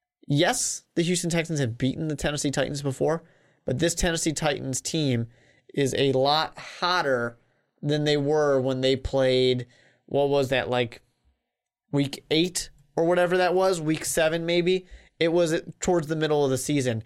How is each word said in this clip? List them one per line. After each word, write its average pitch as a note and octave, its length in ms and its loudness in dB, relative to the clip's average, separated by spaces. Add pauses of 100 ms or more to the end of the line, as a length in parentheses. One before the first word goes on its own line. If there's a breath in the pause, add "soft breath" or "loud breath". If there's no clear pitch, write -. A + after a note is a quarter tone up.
(280)
Yes, F3 560 2 (120)
the F3 80 2
Houston F3 260 0
Texans D#3+ 300 0
have A#2+ 180 0
beaten C3 300 -2
the D3+ 80 -4
Tennessee D3 360 -2
Titans C#3 300 -2
before, C#3+ 420 -2 (420 soft breath)
but B2+ 140 -2
this E3+ 160 0
Tennessee E3 380 -2
Titans C3+ 480 -4
team B2+ 460 -2 (460 soft breath)
is C3+ 240 -2
a C#3 140 2
lot C#3+ 460 0
hotter C#3 800 -2 (440)
than D3+ 220 0
they D3 140 2
were C#3+ 420 2
when C3 220 -2
they C3 140 2
played, B2+ 720 2 (400 soft breath)
what C#3 240 0
was C#3 200 2
that, B2 200 -2
like, B2 320 -2 (880)
week C#3 380 -2
eight E3+ 400 -2 (260)
or E3 100 0
whatever F3+ 320 2
that F3+ 160 2
was, F#3 260 2
week D#3 260 -2
seven E3 400 0
maybe. F3 400 0 (340 soft breath)
It E3 120 2
was E3+ 220 2
at, - 260 -6
towards E3+ 280 0
the D#3+ 80 -4
middle D3+ 280 0
of C#3 60 2
the C3 80 0
season. B2+ 480 -2